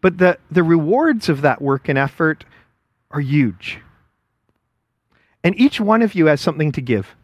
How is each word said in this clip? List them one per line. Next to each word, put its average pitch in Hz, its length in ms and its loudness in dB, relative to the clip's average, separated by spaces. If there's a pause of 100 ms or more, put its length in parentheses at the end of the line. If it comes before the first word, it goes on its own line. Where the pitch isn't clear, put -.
But 180 160 0
the, 185 220 2 (100)
the 170 140 0
rewards 196 640 0
of 139 120 -2
that 143 200 0
work 139 260 -2
and 135 120 0
effort 156 460 -4 (640)
are 147 100 -6
huge. 131 560 -2 (1700)
And 170 160 0
each 269 200 2
one 220 220 0
of 214 140 -2
you 165 100 2
has 147 160 2
something 151 300 -2
to 147 100 -8
give. 113 420 -4